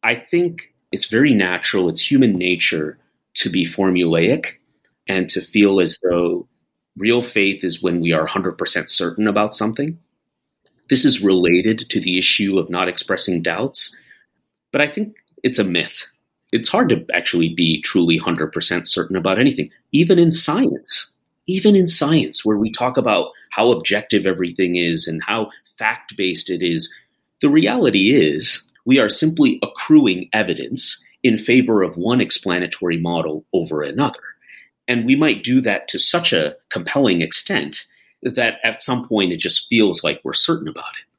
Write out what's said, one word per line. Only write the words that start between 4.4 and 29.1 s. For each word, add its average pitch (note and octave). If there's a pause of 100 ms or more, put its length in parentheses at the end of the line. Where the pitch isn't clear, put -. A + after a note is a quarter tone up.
and F#2+
to -
feel G2+
as F2
though F2 (500)
real A2+
faith G2
is F2
when F2
we E2
are D#2+
a -
hundred F#2
percent E2+
certain G#2
about G#2
something. C#3 (920)
This C3
is B2+
related F#2+
to -
the F2+
issue G2
of E2+
not F2+
expressing F2+
doubts, F2+ (760)
but C#3
I D3
think G#3 (280)
it's B2+
a G#2
myth. F2 (440)
It's A2+
hard G3+
to F#2+
actually E2+
be E2
truly E2+
hundred E2
percent F2
certain F2
about F#2+
anything, C3 (220)
even E3+
in E3+
science. - (360)
Even G3
in F#3
science, D#3+
where G#2+
we A2
talk B2+
about G#2 (240)
how A#2
objective G2+
everything F2
is E2+
and E2
how G#2+ (280)
fact-based G2+
it E2+
is, E2+ (460)
the D3
reality C#3+
is D2+ (140)
we C3
are G#2+
simply D#3